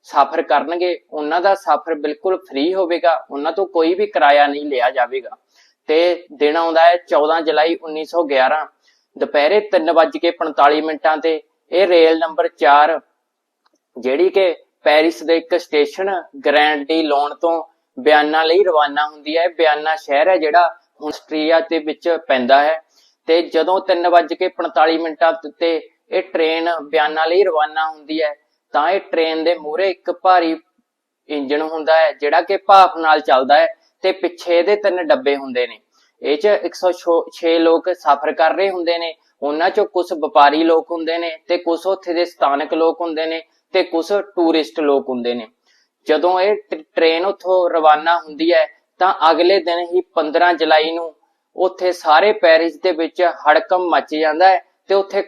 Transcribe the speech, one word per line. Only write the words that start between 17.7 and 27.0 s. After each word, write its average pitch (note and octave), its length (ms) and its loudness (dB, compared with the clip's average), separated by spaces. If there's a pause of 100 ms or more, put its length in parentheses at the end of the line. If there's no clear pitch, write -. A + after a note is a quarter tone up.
ਬਿਆਨਾ D3+ 460 2
ਲਈ E3 200 2
ਰਵਾਨਾ D3+ 440 0
ਹੁੰਦੀ D3+ 300 -8
ਹੈ। E3+ 120 0
ਬਿਆਨਾ D#3 460 -2
ਸ਼ਹਿਰ D3+ 340 0
ਹੈ F#3 80 4
ਜਿਹੜਾ D#3 300 2 (340)
ਹੁਣ D3+ 60 -8
ਆਸਟਰੀਆ D#3 520 -2
ਦੇ D#3+ 200 -4
ਵਿੱਚ D#3 380 -4 (100)
ਪੈਂਦਾ C3+ 340 2
ਹੈ। D#3 180 0 (480)
ਤੇ E3 140 2
ਜਦੋਂ E3 380 0
ਤਿੰਨ F3+ 280 0
ਵੱਜ E3+ 260 2
ਕੇ F#3 140 -4
ਪੰਤਾਲੀ E3 500 0
ਮਿੰਟਾਂ E3 360 -2 (260)
ਤੇ E3 300 -4 (220)
ਇਹ F#3 120 -2
ਟ੍ਰੇਨ E3 460 -2 (120)
ਬਿਆਨਾ D#3 440 -2